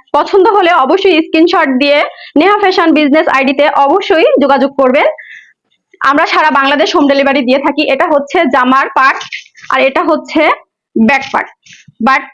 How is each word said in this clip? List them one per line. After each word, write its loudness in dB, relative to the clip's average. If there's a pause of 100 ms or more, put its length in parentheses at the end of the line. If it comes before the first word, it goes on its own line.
(120)
পছন্দ 2
হলে 2
অবশ্যই 0
স্ক্রিনশট 0
দিয়ে 2 (340)
নেহা 0
ফ্যাশন 0
বিজনেস 2
আইডিতে 0
অবশ্যই 0 (180)
যোগাযোগ 0
করবেন। 2 (920)
আমরা 0
সারা 0
বাংলাদেশ 0
হোম 2
ডেলিভারি 0
দিয়ে 0
থাকি। -2
এটা -2
হচ্ছে -2
জামার 0 (100)
পার্ট 0 (520)
আর 0
এটা 0
হচ্ছে 0 (560)
ব্যাক 0 (100)
পার্ট, -4 (560)
but 0 (120)